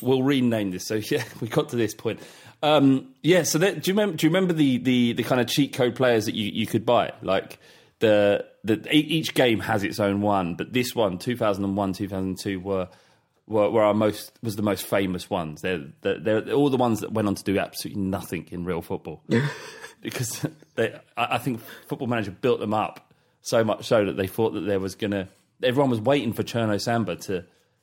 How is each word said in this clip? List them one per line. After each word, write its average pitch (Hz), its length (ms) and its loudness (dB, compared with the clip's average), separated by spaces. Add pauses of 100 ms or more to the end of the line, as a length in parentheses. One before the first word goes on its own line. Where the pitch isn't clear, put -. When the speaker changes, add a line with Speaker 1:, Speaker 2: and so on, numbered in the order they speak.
Speaker 1:
we'll 131 220 2
rename 120 480 2
this. 90 140 -8
So, 110 100 -4
<laughs> 107 140 -4
yeah, 143 140 0 (160)
we 120 80 -6
got 151 220 0
to 123 60 -6
this 113 180 0
point. - 260 -6 (440)
Um, 139 500 4 (100)
yeah, 165 200 4
so 156 140 0
that, 165 240 2
do 180 100 0
you 196 60 0
remem-, 208 200 2
do - 100 2
you - 20 4
remember 180 240 2
the, 143 240 4
the, 123 360 2
the 117 100 -2
kind 127 180 2
of 117 60 0
cheat - 260 0
code 123 220 0
players 123 300 4
that - 100 -4
you, 101 180 -4
you 107 140 -2
could 110 180 -2
buy? 117 280 4 (100)
Like, 92 360 -2 (400)
the, 104 460 4 (180)
the, 135 120 2 (200)
e-, 151 40 6
each 156 340 0
game 120 280 4
has 104 220 -2
its - 160 -4
own 101 220 0
one, 95 340 0
but 87 180 -8
this 123 200 -2
one, 98 240 0
two 120 180 -4
thousand 101 280 0
and 98 120 -2
one, 98 180 0
two 98 140 -6
thousand 95 220 -6
and 92 100 -6
two 98 200 -6
were, 92 280 -4 (600)
were, 104 240 2
were 110 120 4
our 104 120 6
most, 107 360 0 (120)
was 110 140 -4
the 107 40 -2
most 104 240 0
famous 95 440 -2
ones. 80 320 -4
They're, 90 240 -4 (160)
they're, 98 180 -2
they're 107 340 -2
all 143 160 4
the 131 80 2
ones 120 240 2
that - 100 -8
went 107 160 0
on 98 80 0
to - 80 -10
do 98 140 0
absolutely - 460 -6
nothing 92 480 -6
in 87 140 -8
real 85 160 -4
football. 85 460 -10
Speaker 2:
<laughs> - 40 -12 (720)
Speaker 1:
Because 117 400 -8 (300)
they, 113 220 -2 (200)
I, 117 200 -2
I - 20 0
think 120 240 -6 (260)
Football 135 200 -8
Manager 113 240 -2
built 120 280 0
them 104 140 -4
up - 400 -4 (280)
so 117 220 2
much 107 220 -2
so 113 200 4
that 78 120 -2
they 95 80 0
thought 110 300 -2
that 98 60 -4
there 98 180 0
was 95 160 -6
gonna, 101 320 -2 (340)
everyone 127 300 2
was 113 100 0
waiting 120 320 0
for 113 80 -2
Cherno 107 400 -2
Samba 107 360 -2
to, 92 280 -6 (380)